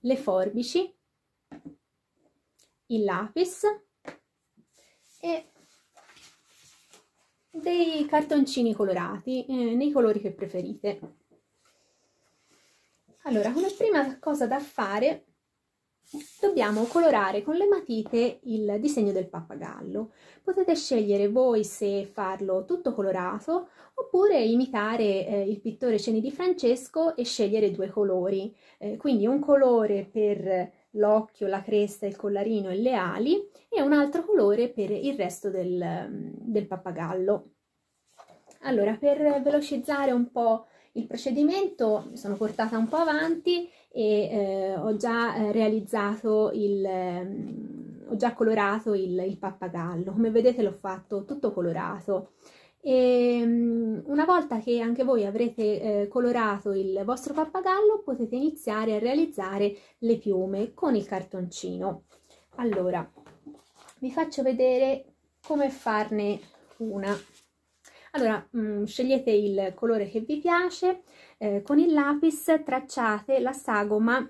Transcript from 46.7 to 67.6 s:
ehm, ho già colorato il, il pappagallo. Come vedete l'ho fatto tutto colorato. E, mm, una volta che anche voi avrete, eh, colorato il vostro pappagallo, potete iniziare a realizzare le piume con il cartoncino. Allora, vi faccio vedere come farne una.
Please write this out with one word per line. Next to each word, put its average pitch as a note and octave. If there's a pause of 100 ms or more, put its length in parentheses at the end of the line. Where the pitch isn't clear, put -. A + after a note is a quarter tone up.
ehm, F#3
ho A3+
già A#3
colorato G#3+
il, F#3
il F#3+
pappagallo. F3+
Come A3+
vedete A#3
l'ho G3
fatto G3
tutto C4+
colorato. F3 (480)
E, B3
mm, A#3
una D4
volta D#4
che A#3
anche A#3
voi A#3+
avrete, G#3+
eh, G3+
colorato A3+
il F#3+
vostro B3+
pappagallo, F#4+
potete A#3+
iniziare A3+
a G#3
realizzare G3+ (240)
le A3+
piume G3
con C#4+
il G3+
cartoncino. F#3 (520)
Allora, F3+ (880)
vi C4
faccio D#4+
vedere B3+ (260)
come C#4+
farne G#3+ (400)
una. G3 (960)